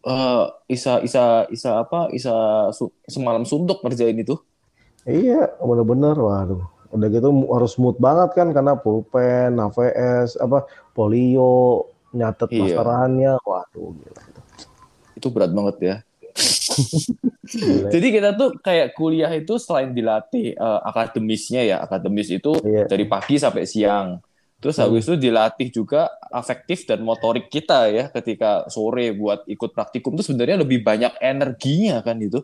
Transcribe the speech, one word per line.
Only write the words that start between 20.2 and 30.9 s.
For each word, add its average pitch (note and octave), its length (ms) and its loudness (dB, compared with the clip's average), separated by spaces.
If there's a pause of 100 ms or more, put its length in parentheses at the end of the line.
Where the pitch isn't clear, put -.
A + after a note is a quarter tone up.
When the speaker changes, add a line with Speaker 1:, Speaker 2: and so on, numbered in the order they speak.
Speaker 1:
eh, A2 280 -2
akademisnya A2 800 -2
ya, G2 180 2
akademis F#2+ 520 -4
itu C#3+ 240 -2
Speaker 2:
Iya. G#2+ 300 0
Speaker 1:
dari G2 200 0
pagi G#2 300 0
sampai A#2+ 300 0
siang. G2+ 560 -2 (380)
Terus D3+ 160 -4
Speaker 2:
Hmm. C3 100 0
Speaker 1:
habis A2+ 180 2
itu E3 140 0
dilatih A#2 520 0
juga A#2 320 -2 (280)
afektif - 560 -8
dan A2 160 -2
motorik A2+ 480 -2
kita C#3 380 2
ya, A#2 220 0
ketika G#2+ 580 -2
sore A2+ 440 -2
buat G#2 340 -4
ikut G#2+ 260 -8
praktikum - 420 -6
tuh F#3 100 -4
sebenarnya D3 380 0
lebih B2+ 180 2
banyak A2+ 380 0